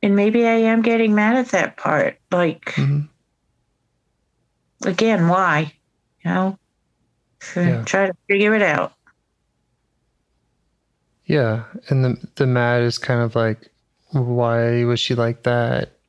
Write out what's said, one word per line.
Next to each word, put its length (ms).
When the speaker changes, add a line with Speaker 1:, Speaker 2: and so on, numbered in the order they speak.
Speaker 1:
And 140
maybe 300
I 80
am 280
getting 340
mad 200
at 140
that 280
part. 400
Like, 340
Speaker 2:
Mm-hmm. 260
Speaker 1:
again, 400
why? 460
You 80
know? 280
Speaker 2:
Yeah. 280
Speaker 1:
Try 240
to 60
figure 280
it 60
out. 320
Speaker 2:
Yeah. 380
And 160
the, 300
the 120
mad 360
is 140
kind 240
of 140
like, 360
why 760
was 140
she 160
like 280
that? 480